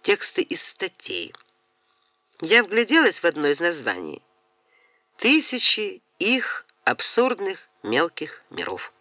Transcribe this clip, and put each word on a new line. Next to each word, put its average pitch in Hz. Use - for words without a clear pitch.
тексты -
из -
статей. -
Я 208
вгляделась 214
в -
одно 151
из 143
названий. 113
«Тысячи 220
их 233
абсурдных 190
мелких 151
миров». -